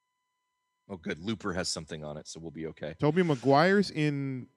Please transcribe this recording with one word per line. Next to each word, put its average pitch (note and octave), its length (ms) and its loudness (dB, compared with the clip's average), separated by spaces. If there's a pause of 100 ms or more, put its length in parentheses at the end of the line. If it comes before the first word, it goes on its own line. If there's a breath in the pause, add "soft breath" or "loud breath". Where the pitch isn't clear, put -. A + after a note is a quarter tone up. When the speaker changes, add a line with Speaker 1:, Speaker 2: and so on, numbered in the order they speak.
(880)
Speaker 1:
Oh, G2 80 -10
good. E2 220 -8
Looper G2 340 -4
has F2+ 160 -4
something D#2+ 340 -8
on D2+ 140 -10
it, D2+ 100 -14
so - 120 -14
we'll E2 120 -12
be D#2 160 -8
okay. D#2 320 -10
Speaker 2:
Tobey D3+ 220 4
Maguire's D#3 720 4
in C#3 640 -2